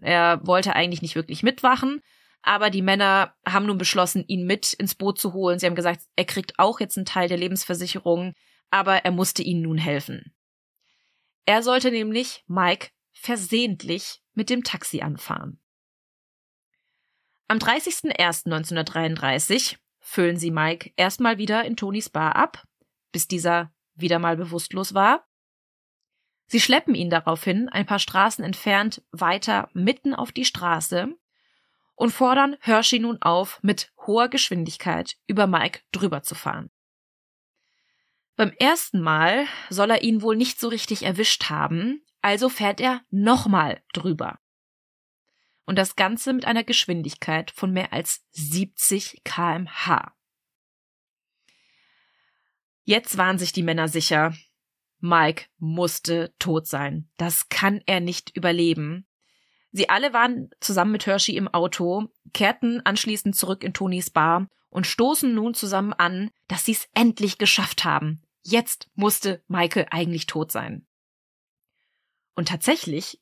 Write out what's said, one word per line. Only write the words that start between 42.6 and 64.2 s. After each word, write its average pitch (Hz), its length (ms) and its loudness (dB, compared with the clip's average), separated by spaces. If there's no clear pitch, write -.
er 254 300 0
nochmal 196 720 2
drüber. 165 460 -4
Und 185 100 -2
das 190 200 0
Ganze 220 360 0
mit 254 140 -2
einer 226 180 2
Geschwindigkeit 165 880 -2
von 190 220 -4
mehr 185 180 -2
als - 380 -6
siebzig 185 960 -4
K 170 300 -2
M 175 120 -6
H. - 460 -2
Jetzt 214 340 0
waren 185 200 2
sich 175 140 -2
die 180 120 -2
Männer 160 260 0
sicher, 160 440 2
Mike 165 460 2
musste 170 840 -2
tot 160 280 -2
sein. 143 500 -6
Das 170 320 -4
kann 196 360 0
er 190 140 0
nicht 175 360 -6
überleben. 170 720 0
Sie 190 180 0
alle 233 240 2
waren 240 360 2
zusammen 196 320 2
mit 208 140 -2
Hershey 196 300 0
im 190 120 -2
Auto, 180 600 0
kehrten 233 520 0
anschließend 208 500 0
zurück 190 280 -2
in 185 100 -4
Tonys 180 360 -2
Bar 170 380 2